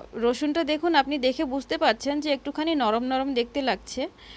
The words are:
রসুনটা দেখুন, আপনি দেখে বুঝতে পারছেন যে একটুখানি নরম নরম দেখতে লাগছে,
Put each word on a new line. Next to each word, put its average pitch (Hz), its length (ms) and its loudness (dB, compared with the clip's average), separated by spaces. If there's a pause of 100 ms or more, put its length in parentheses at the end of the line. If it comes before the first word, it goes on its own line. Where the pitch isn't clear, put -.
(260)
রসুনটা 294 380 2
দেখুন, 311 320 2
আপনি 277 220 2
দেখে 262 280 0
বুঝতে 269 320 -4
পারছেন 302 420 2
যে 294 120 -2
একটুখানি 302 440 -2
নরম 233 280 2
নরম 262 300 0
দেখতে 240 280 -2
লাগছে, 247 400 -4 (360)